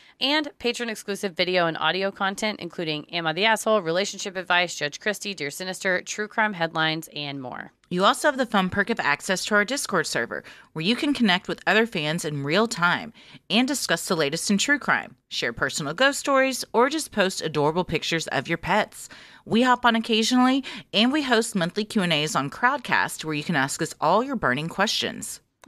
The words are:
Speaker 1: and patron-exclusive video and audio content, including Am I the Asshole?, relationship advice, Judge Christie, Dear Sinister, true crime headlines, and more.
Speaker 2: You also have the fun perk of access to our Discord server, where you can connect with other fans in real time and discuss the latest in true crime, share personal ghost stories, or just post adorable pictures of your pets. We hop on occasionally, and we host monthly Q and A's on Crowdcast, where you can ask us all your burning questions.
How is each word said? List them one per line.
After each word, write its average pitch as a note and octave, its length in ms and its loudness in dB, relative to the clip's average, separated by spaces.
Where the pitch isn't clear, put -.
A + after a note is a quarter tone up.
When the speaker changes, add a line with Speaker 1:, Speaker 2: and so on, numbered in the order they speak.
Speaker 1:
and C#4+ 280 0
patron-exclusive G#3+ 760 -4
video F3+ 300 2
and D#3+ 120 -2
audio F3+ 320 0
content, G3 520 -4
including D#3 500 -6
Am E3+ 160 -4
I D#3+ 60 0
the F3+ 120 0
Asshole?, A3 360 2
relationship F#3 560 -4
advice, F3 380 2
Judge D3 240 -6
Christie, G3+ 340 -4
Dear D3 160 -6
Sinister, F#3 540 -4
true - 240 -8
crime G#3+ 260 0
headlines, E3 600 -2
and C#3+ 280 -8
more. - 300 -12
Speaker 2:
You F3+ 160 2
also B3+ 240 4
have C4 80 2
the C4 80 0
fun F#3+ 240 2
perk F#3+ 200 0
of A#3 100 -2
access D3 460 0
to G#3+ 100 2
our G#3 100 4
Discord G3+ 420 -2
server, A#2 360 -4
where D#3+ 120 -6
you A3+ 100 2
can C#4+ 180 0
connect G3 340 2
with E3+ 200 -6
other G#3 180 4
fans E3 380 -2
in D3 200 -4
real F3+ 240 2
time E3+ 460 -2
and A#3+ 180 2
discuss B3 400 -2
the G3 80 0
latest D#3 340 0
in G3+ 80 4
true C#4+ 220 2
crime, A#2+ 360 -2
share A#2+ 260 -4
personal C#3+ 400 -4
ghost C4+ 260 2
stories, C4 520 2
or A#3+ 180 4
just D4+ 220 -4
post F#3+ 300 0
adorable D#3 420 0
pictures D#3+ 440 -2
of C3 200 0
your E3 100 0
pets. - 520 -2
We G#3+ 180 2
hop B3 220 4
on A#3 120 4
occasionally, A#3+ 680 4
and A3+ 180 4
we D4+ 100 2
host A#3 340 2
monthly F3 300 0
Q G#3+ 160 0
and F3 120 2
A's D3+ 220 0
on C#3 140 0
Crowdcast, F3+ 760 0
where D#3 120 -4
you D3 80 -2
can F3 120 -2
ask C#3 260 0
us D#3+ 200 -4
all F3+ 220 4
your C#4 140 -4
burning C#3+ 320 0
questions. - 720 -4